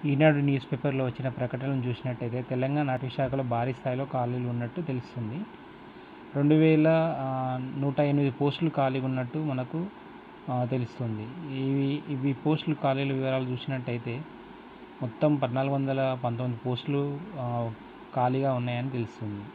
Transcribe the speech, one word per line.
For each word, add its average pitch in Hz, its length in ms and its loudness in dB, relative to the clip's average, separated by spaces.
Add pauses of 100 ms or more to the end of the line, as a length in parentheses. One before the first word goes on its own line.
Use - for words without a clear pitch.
ఈనాడు 147 300 6
న్యూస్ 143 380 2
పేపర్లో 135 320 0
వచ్చిన 127 240 -2
ప్రకటనలు 127 520 -2
చూసినట్టయితే, 123 600 -2
తెలంగాణ 131 500 0
అటవీ 127 180 -2
శాఖలో 135 340 0
భారీ 123 300 0
స్థాయిలో 131 400 -2
ఖాళీలు 123 340 0
ఉన్నట్టు 120 340 -2
తెలుస్తుంది. 127 640 -4 (920)
రెండు 147 200 6
వేల, 156 320 8 (320)
ఆ, 131 380 -2 (200)
నూట 139 220 0
ఎనిమిది 143 320 4
పోస్టులు 143 440 2
ఖాళీగా 135 300 2
ఉన్నట్టు 131 320 -2
మనకు, 151 480 -2 (680)
ఆ, 123 140 2
తెలుస్తుంది. 117 580 -2 (380)
ఇవి, 139 480 2
ఇవి 139 240 2
పోస్టులు 151 500 2
ఖాళీల 139 300 2
వివరాలు 131 300 2
చూసినట్టయితే, 127 800 -2 (800)
మొత్తం 147 340 4
పద్నాలుగు 135 380 2
వందల 135 500 2
పంతొమ్మిది 120 420 -2
పోస్టులు, 143 540 0 (160)
ఆ, 120 360 -2 (440)
ఖాళీగా 131 380 4
ఉన్నాయని 123 360 0
తెలుస్తుంది. 107 640 -4